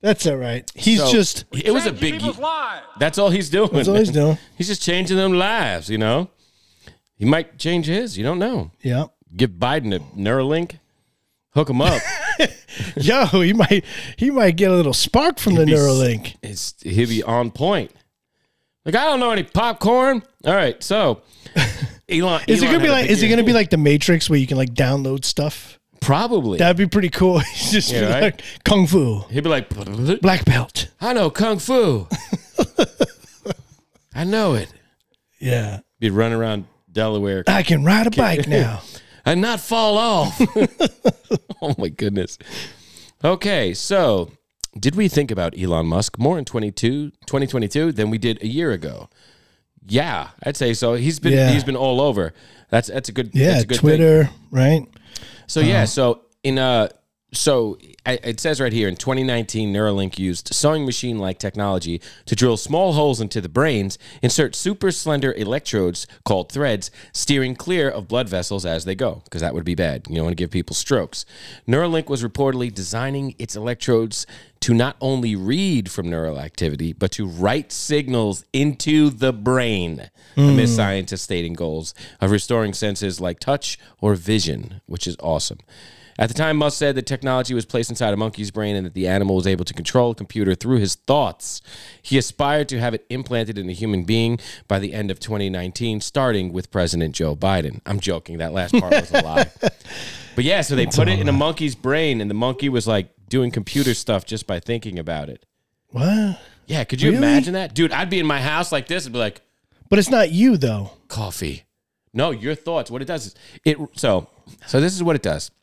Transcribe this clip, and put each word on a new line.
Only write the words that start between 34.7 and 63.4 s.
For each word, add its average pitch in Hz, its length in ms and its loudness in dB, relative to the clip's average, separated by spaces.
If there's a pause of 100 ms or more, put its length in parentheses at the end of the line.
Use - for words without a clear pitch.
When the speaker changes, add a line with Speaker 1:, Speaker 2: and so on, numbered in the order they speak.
Speaker 1:
Yeah. 110 420 -2 (180)
Speaker 2:
Be 113 120 2
running 113 280 2
around 104 280 -2 (260)
Delaware. 101 540 0
Speaker 1:
"I 190 160 2
can 151 220 2
ride 214 220 4
a 240 40 0
Speaker 2:
Can 233 120 0
Speaker 1:
bike 165 260 0
now." 123 340 0 (200)
Speaker 2:
<laughs> - 220 -20
and 170 160 2
not 220 200 0
fall 220 380 2
off. 220 420 2 (160)
<laughs> 214 40 4 (1040)
Oh, 147 160 0
my 87 100 -2
goodness. 98 480 -4 (880)
Okay, 175 480 0
so 110 580 0 (480)
did 127 160 0
we 202 140 2
think 143 220 0
about 92 280 -4
Elon 85 280 0
Musk 87 320 -2
more 156 200 2
in 139 60 -6
twenty-two, 120 680 -4 (120)
twenty 139 220 -2
twenty-two 135 460 0
than 110 180 0
we 113 80 -2
did 110 240 -2
a 107 40 -4
year 139 260 -2
ago? 71 360 -8 (800)
Yeah, 113 400 -2 (160)
I'd 139 140 -6
say 117 160 0
so. 117 200 0
He's 143 240 -2
been, 147 140 2
Speaker 1:
Yeah. 131 180 6
Speaker 2:
he's 127 140 2
been 131 100 -2
all 131 280 0
over. 101 320 0 (340)
That's, 113 200 0
that's 120 200 -8
a 113 40 -12
good, 113 200 -4
Speaker 1:
Yeah, 147 200 4
Speaker 2:
that's 127 120 4
a - 40 -8
good 123 100 0
Speaker 1:
Twitter, 156 460 6
Speaker 2:
thing. - 80 -2 (180)
Speaker 1:
right? 139 360 4 (600)
Speaker 2:
So, - 140 -2
yeah, 175 220 4
Speaker 1:
Um, 113 40 2
Speaker 2:
so 120 340 2 (240)
in, 131 140 0
uh, 123 300 2 (440)
so 117 460 0 (280)
I, 127 160 -2
it 117 180 -6
says 151 200 -2
right 123 120 0
here, 110 160 0
"In 87 80 -4
twenty 131 280 -2
nineteen, 113 500 -2
Neuralink 98 440 0
used 92 360 -4
sewing 151 320 0
machine-like 110 520 -4
technology 92 640 -4 (240)
to - 120 -2
drill 120 200 2
small 170 380 0
holes 143 260 2
into 107 200 -6